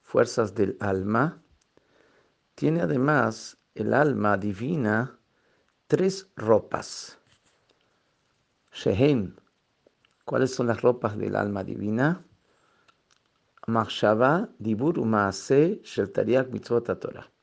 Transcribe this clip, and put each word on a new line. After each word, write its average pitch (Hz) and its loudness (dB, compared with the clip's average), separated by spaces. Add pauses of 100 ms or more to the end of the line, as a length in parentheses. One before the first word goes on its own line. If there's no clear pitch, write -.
fuerzas 117 0
del 98 0
alma, 107 -2 (1160)
tiene 160 0
además 135 0 (160)
el 110 0
alma 107 4
divina 110 -2 (680)
tres 185 0
ropas. - 0 (1500)
Shehen, 113 0 (880)
¿cuáles 127 0
son 127 -4
las 117 -2
ropas 120 0
del 101 -4
alma 101 -2
divina? 110 -2 (1400)
Machshava, 113 2
Dibur, 110 -2
Umaaseh, 113 2
Shel - -4
Tariag, 123 0
Mitzvot 117 -4
HaTorah. - -8 (100)